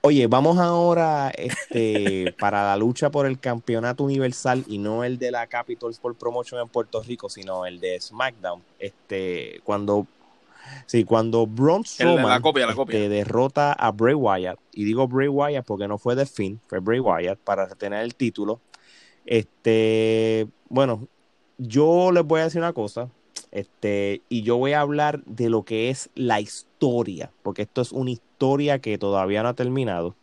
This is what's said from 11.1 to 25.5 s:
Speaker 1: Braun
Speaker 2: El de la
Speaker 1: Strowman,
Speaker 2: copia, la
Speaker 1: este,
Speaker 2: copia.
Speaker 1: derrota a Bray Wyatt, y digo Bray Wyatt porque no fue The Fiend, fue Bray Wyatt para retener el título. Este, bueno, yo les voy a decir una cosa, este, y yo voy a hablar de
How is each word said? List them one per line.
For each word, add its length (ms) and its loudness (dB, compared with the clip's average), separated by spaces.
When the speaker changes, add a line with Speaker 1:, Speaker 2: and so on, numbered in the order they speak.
Speaker 1:
Braun 380 2
Speaker 2:
El 0 -
de 80 2
la 100 6
Speaker 1:
Strowman, 260 2
Speaker 2:
copia, 240 2
la 60 0
Speaker 1:
este, 100 -2
Speaker 2:
copia. 260 0
Speaker 1:
derrota 640 2
a 200 0
Bray 220 2
Wyatt, 440 0
y 120 -6
digo 220 2
Bray 220 0
Wyatt 360 0
porque 220 -6
no 120 -4
fue 180 0
The 100 0
Fiend, 400 -6
fue 140 -4
Bray 180 0
Wyatt 400 0
para 280 -2
retener 360 -8
el 140 -8
título. 440 -4
Este, 1200 2
bueno, 380 0
yo 540 4
les 140 4
voy 160 2
a 40 2
decir 160 -2
una 120 -2
cosa, 380 -6
este, 760 -4
y 140 -2
yo 160 2
voy 140 2
a 80 2
hablar 440 0
de 260 -2